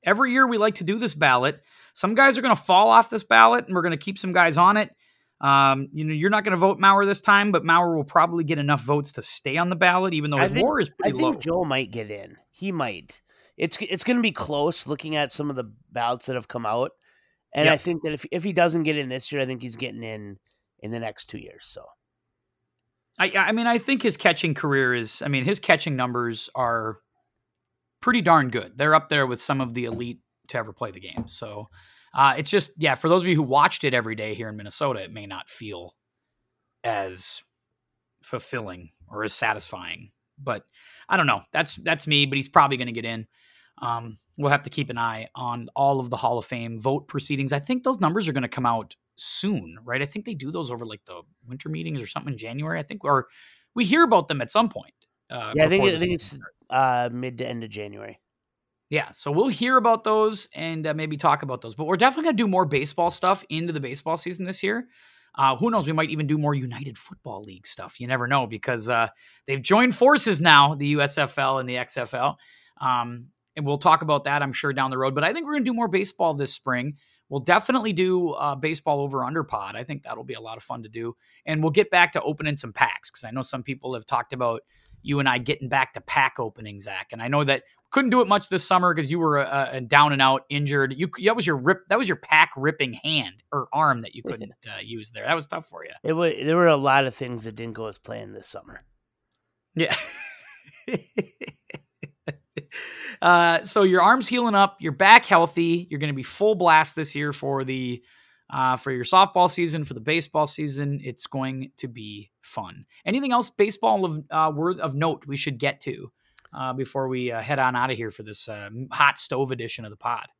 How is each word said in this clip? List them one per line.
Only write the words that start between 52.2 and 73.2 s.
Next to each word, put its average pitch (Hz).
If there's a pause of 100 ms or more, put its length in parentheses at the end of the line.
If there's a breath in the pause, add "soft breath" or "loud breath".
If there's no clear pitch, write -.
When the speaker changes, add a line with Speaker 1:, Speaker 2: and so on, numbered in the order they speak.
Speaker 1:
in 110
January, 143
I 160
think, -
or 135 (460 soft breath)
we 240
hear 269
about 220
them 143
at 113
some 226
point. - (360)
Uh, 113
Speaker 2:
Yeah, 151
I 156
think, 190
Speaker 1:
before 196
Speaker 2:
I 185
Speaker 1:
the 160
Speaker 2:
think 175
Speaker 1:
season 139
Speaker 2:
it's, -
Speaker 1:
starts. -
Speaker 2:
uh, 127
mid 123
to 123
end 117
of 110
January. 104 (680)
Speaker 1:
Yeah, 147
so -
we'll 202
hear 247
about 226
those 214
and, 160
uh, 156
maybe 156
talk 147
about 131
those. 113
But 147
we're 180
definitely 262
gonna 311
do 226
more 185
baseball 147
stuff 190
into 165
the 151
baseball 139
season 175
this 185
year. 226 (460 soft breath)
Uh, 135
who 220
knows? 196
We 156
might 156
even 151
do 151
more 147
United 127
Football 107
League 98
stuff. -
You 123
never 123
know 131
because, 110
uh, 117 (380 soft breath)
they've 135
joined 226
forces 247
now, 151
the 143
U 147
S 143
F 139
L 135
and 127
the 123
X -
F 123
L. 131 (420 soft breath)
Um, 120 (280)